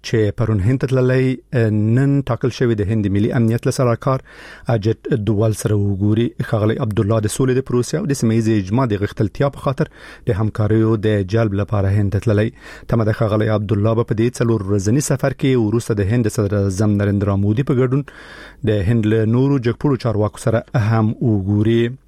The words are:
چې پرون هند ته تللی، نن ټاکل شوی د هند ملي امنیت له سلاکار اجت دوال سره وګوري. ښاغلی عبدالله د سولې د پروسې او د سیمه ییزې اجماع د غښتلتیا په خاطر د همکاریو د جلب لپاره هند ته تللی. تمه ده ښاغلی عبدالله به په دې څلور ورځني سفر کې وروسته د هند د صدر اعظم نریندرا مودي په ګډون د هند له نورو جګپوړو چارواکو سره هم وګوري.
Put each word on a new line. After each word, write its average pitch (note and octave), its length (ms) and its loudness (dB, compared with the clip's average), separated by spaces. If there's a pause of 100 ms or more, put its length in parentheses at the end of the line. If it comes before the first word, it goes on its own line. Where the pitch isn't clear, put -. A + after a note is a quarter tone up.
چې G#2+ 320 0
پرون G#2+ 240 0
هند C3 180 2
ته C#3 100 -4
تللی، C3 360 2 (720)
نن C#3 180 2 (140)
ټاکل B2 260 -2
شوی A#2 240 0
د G2 100 -2
هند G#2+ 240 0
ملي G2+ 240 2
امنیت A2+ 300 0
له B2+ 80 -2
سلاکار C3 500 0 (480)
اجت A2 340 -2 (220)
دوال G#2+ 300 2
سره G#2+ 180 0
وګوري. G2+ 480 0 (220)
ښاغلی G#2+ 280 2 (100)
عبدالله A2 400 0
د G#2 100 -2
سولې C3 240 0
د C3 100 -4
پروسې B2 320 -2
او G#3+ 80 -4
د C#3 120 -2
سیمه A2+ 140 2
ییزې A2 280 2
اجماع A#2+ 280 0
د G2+ 120 -2
غښتلتیا A#2+ 500 -2
په - 140 -10
خاطر C#3+ 240 -4 (400)
د F#2+ 80 -2
همکاریو A2 680 0
د G#2+ 100 2 (200)
جلب A2+ 260 0
لپاره G2 380 -2
هند G2+ 160 0
ته G2 100 -2
تللی. A2 260 2 (420)
تمه A2+ 160 2
ده G#2+ 100 0
ښاغلی A2 340 0
عبدالله G#2 480 0
به A2+ 80 -2
په A2 100 -2
دې A#2+ 220 0
څلور A2+ 240 0
ورځني G#2 460 0
سفر C#3 260 -2
کې C3 240 2
وروسته A2 400 0
د F#2+ 100 0
هند A#2+ 180 2
د - 60 -8
صدر G2+ 240 0
اعظم G2+ 440 2
نریندرا G2+ 420 2
مودي A2 260 0
په B2 80 2
ګډون C3 240 0 (680)
د G#2 200 0
هند A2 220 2
له A2 240 2
نورو C3+ 320 2
جګپوړو C3 380 -2
چارواکو G#2 380 -2
سره A2+ 440 0
هم A2+ 160 2 (240)
وګوري. G#2+ 680 2 (120)